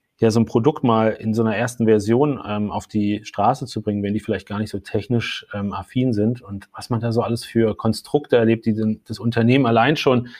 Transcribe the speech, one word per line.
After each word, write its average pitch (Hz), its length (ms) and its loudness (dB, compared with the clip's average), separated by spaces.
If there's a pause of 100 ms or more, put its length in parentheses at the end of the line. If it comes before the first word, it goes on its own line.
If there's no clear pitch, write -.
(200)
ja, 113 100 4
so 113 80 2
ein 113 60 4
Produkt 127 400 0
mal 110 280 4
in 110 200 -4
so 113 100 0
einer 110 140 0
ersten 120 300 -2
Version, 113 600 2
ähm, 104 240 -4
auf 101 160 -6
die 104 380 -2
Straße 123 400 0
zu 113 160 -8
bringen, 104 220 -4
wenn 101 100 -2
die 107 80 -2
vielleicht 98 260 -6
gar 101 120 -6
nicht 107 100 -4
so 101 100 -8
technisch, - 760 -4
ähm, 101 180 -4
affin 127 400 -2
sind 110 300 0
und 101 320 -14
was - 160 -14
man 117 100 -2
da 117 100 -2
so 113 120 0
alles 117 200 -4
für 110 320 0
Konstrukte 127 640 -2
erlebt, 113 300 2
die 110 80 2
den, 110 320 -2
das 113 120 -12
Unternehmen 120 460 2
allein 117 320 4
schon 123 320 2 (120)